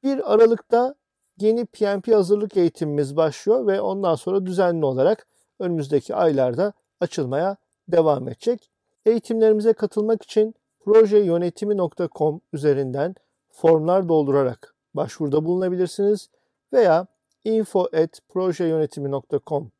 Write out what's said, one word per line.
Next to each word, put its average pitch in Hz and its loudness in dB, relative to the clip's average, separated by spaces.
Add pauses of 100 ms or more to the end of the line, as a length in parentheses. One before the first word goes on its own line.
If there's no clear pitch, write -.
Bir 262 -2
Aralık'ta 226 2 (460)
yeni 220 0
P 202 -4
M 190 -4
P 226 0
hazırlık 208 0
eğitimimiz 147 -2
başlıyor 202 0
ve 196 0
ondan 190 -2
sonra 185 -4
düzenli 175 0
olarak 139 0 (320)
önümüzdeki 156 -4
aylarda 147 0 (280)
açılmaya 165 -4 (320)
devam 156 2
edecek. - -6 (360)
Eğitimlerimize 220 2
katılmak 214 -2
için 220 -2 (260)
projeyönetimi 202 2
nokta 175 -4
com 156 -2 (120)
üzerinden 139 -2 (340)
formlar 165 2
doldurarak 139 0 (200)
başvuruda 151 -4
bulunabilirsiniz 185 -4 (420)
veya 190 2 (380)
info 214 0
at 165 -2
projeyönetimi 160 -4
nokta 139 -6
com 147 -6